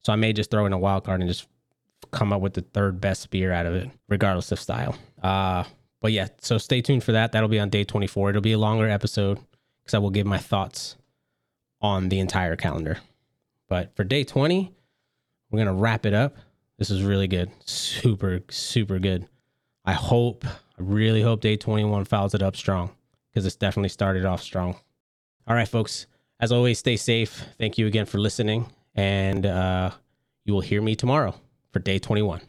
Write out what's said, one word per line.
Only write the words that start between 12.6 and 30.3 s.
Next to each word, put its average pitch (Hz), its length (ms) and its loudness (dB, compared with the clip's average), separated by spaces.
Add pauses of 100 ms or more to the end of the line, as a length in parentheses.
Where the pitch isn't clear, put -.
But 90 300 -4
for 101 80 -2
day 135 180 0
twenty, 180 500 0 (800)
we're 107 80 0
gonna 101 160 2
wrap 110 320 0
it 101 80 2
up. 135 220 2 (420)
This 101 120 -2
is 95 120 0
really 98 240 2
good. 90 240 -2 (140)
Super, 95 840 -2
super 98 500 -2
good. 90 260 0 (580)
I 95 100 0
hope, 120 520 0
I - 320 -12
really 107 440 2
hope 113 180 2
day 107 160 2
twenty-one 107 480 0
fouls 101 300 0
it 98 80 0
up 95 120 0
strong, 92 360 -2 (420)
'cause 98 140 0
it's 90 100 -2
definitely 101 320 0
started 95 360 0
off 90 180 0
strong. 90 340 -4 (680)
All 113 80 0
right, 117 140 2
folks. - 380 -4 (340)
As 117 120 2
always, 123 280 4
stay 120 160 0
safe. 113 480 0 (140)
Thank 110 200 -2
you 110 80 2
again 104 200 2
for - 120 -4
listening, 107 480 0 (280)
and, 98 520 0
uh, 92 440 0 (540)